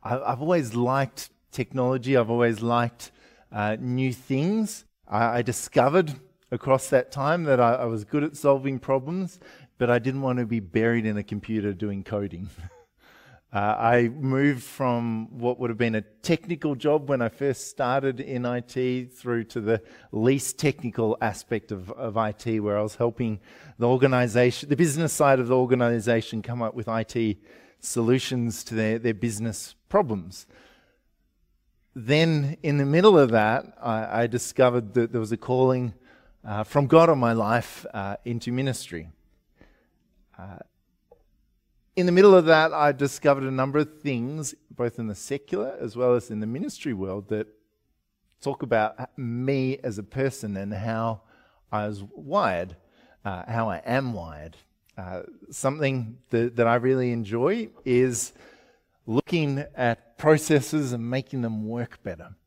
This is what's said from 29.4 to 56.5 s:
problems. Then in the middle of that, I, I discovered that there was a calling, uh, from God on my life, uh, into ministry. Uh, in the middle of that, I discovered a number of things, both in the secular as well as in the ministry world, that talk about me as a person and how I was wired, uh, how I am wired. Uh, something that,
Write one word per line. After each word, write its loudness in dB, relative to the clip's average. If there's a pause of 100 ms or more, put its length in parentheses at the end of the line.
problems. -2 (1500)
Then 2
in 2
the 2
middle 8
of 6
that, 2
I, -2
I 2
discovered 2
that 2
there -2
was -6
a -2
calling, 0 (500)
uh, -6
from 0
God 8
on 4
my 2
life, -2
uh, -6
into -6
ministry. -6 (1300)
Uh, -18 (1400)
in 2
the 2
middle 10
of 10
that, 6
I 4
discovered 0
a -4
number 0
of -4
things, -6 (160)
both -6
in -6
the -6
secular -6
as -10
well 2
as -2
in -6
the -4
ministry -6
world, -8
that -4 (920)
talk -6
about -2
me -2
as -6
a -10
person -6
and -8
how -6 (500)
I -2
was -8
wired, -4 (500)
uh, -8
how -2
I -6
am -2
wired. -14 (400)
Uh, -10 (260)
something -4 (140)
that, 0